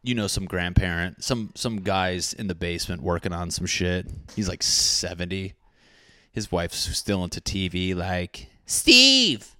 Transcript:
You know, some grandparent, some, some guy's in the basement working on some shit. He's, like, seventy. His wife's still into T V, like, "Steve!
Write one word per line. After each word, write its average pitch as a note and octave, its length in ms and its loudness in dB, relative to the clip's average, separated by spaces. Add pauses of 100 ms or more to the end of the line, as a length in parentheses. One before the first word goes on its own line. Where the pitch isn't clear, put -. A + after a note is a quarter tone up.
You B2 120 0
know, G#2+ 120 0
some G2 180 -2
grandparent, F2 800 2
some, A#2 300 -2
some A2+ 260 -4
guy's F#2 540 0
in G#2 140 -6
the F2+ 60 -2
basement F2 480 -4
working F2 300 0
on E2+ 180 -6
some - 140 -4
shit. F2+ 440 0 (260)
He's, G#2+ 120 0
like, F2 160 -4
seventy. F2+ 920 0 (760)
His - 220 -6
wife's - 460 -2
still F#2+ 260 0
into E2 160 -6
T F#2+ 280 -2
V, F2+ 260 0
like, F2+ 560 -4 (160)
"Steve! B3+ 920 4